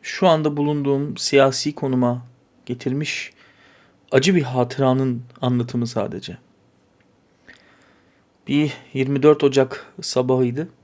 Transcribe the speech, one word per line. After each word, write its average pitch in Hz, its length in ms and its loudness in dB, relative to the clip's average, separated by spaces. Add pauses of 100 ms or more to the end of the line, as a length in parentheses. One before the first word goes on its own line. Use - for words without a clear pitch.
şu - 260 0
anda 151 280 2
bulunduğum 143 600 -2
siyasi 135 580 2
konuma 123 520 -2 (400)
getirmiş 131 680 -6 (800)
acı 143 220 4
bir 165 80 2
hatıranın 127 800 0 (180)
anlatımı 120 460 -2
sadece. - 520 -8 (2000)
Bir 143 240 0 (200)
yirmi 135 300 -2
dört 147 220 6
Ocak - 480 2 (100)
sabahıydı. 127 680 0 (160)